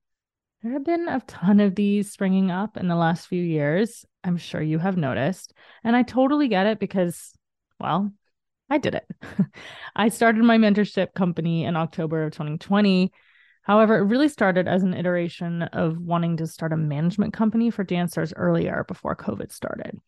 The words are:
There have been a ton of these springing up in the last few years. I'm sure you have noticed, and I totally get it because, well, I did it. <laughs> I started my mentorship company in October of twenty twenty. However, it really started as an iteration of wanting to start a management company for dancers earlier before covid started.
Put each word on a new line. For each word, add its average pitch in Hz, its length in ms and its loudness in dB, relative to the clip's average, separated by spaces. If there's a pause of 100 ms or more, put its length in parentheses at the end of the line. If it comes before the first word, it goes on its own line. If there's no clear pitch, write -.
(600)
There 233 120 -6
have 277 100 -4
been 339 240 -2
a - 140 -2
ton 202 400 2
of 196 140 2
these 202 360 0
springing 190 400 0
up 196 240 -6
in 180 140 -4
the 170 80 0
last 165 300 0
few 180 140 -2
years. 165 640 0 (160)
I'm 175 140 -2
sure - 260 -8
you 156 180 -2
have 185 180 -2
noticed, 139 560 -2 (280)
and 233 140 2
I 247 80 4
totally 269 460 2
get 190 160 2
it 214 120 0
because, 185 540 -4 (480)
well, 196 320 -2 (580)
I 302 100 2
did - 160 -2
it. - 120 -6 (420)
<laughs> - 460 -18
I 214 140 2
started 226 340 4
my 233 140 8
mentorship 202 560 2
company 165 500 0
in 160 140 -2
October 160 460 -2
of 156 100 -4
twenty 151 240 -8
twenty. 196 560 2 (480)
However, 214 360 4
it 196 100 2
really 262 200 4
started 185 400 2
as 185 160 2
an 180 100 0
iteration 170 680 -2
of 165 360 -2
wanting 170 380 0
to 160 120 -4
start 160 260 -6
a 156 40 0
management 160 540 0
company 226 380 0
for 202 160 -4
dancers 175 500 -2
earlier 170 540 0
before - 260 -6
covid - 380 -8
started. - 440 -10 (100)